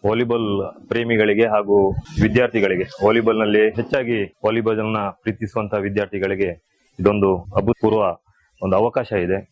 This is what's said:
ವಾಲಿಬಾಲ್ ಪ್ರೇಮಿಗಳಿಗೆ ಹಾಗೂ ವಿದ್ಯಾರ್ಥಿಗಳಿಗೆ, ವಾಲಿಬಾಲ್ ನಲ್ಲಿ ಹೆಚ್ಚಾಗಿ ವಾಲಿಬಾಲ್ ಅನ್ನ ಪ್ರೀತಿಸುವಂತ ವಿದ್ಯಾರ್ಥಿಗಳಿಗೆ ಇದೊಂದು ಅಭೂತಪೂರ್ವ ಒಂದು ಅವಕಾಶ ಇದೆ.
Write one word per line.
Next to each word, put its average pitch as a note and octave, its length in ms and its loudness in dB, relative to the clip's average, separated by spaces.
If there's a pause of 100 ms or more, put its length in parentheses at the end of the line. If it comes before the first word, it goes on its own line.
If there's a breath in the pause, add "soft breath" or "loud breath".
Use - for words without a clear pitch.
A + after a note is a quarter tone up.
ವಾಲಿಬಾಲ್ A#2 420 0 (400)
ಪ್ರೇಮಿಗಳಿಗೆ A2+ 640 2
ಹಾಗೂ G#2 220 2 (460)
ವಿದ್ಯಾರ್ಥಿಗಳಿಗೆ, G#2+ 640 2 (200)
ವಾಲಿಬಾಲ್ A2 380 4
ನಲ್ಲಿ G#2+ 200 4 (160)
ಹೆಚ್ಚಾಗಿ A#2+ 400 -2 (260)
ವಾಲಿಬಾಲ್ A2 400 0
ಅನ್ನ G#2+ 160 -4 (220)
ಪ್ರೀತಿಸುವಂತ G#2+ 520 -6 (120)
ವಿದ್ಯಾರ್ಥಿಗಳಿಗೆ G2 640 -2 (480)
ಇದೊಂದು G2 320 2 (280)
ಅಭೂತಪೂರ್ವ A2 440 0 (600)
ಒಂದು F#2+ 140 0
ಅವಕಾಶ A#2 360 -2 (140)
ಇದೆ. F#2+ 120 -2 (140)